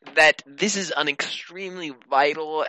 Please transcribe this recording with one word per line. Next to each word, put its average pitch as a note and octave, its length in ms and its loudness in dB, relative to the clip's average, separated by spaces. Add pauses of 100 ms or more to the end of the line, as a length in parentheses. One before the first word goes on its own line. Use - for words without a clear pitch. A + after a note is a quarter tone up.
(160)
that D#3 300 6
this F3+ 320 -4
is F3 180 -4
an D3 140 -2
extremely F3+ 840 -8 (180)
vital D3+ 600 0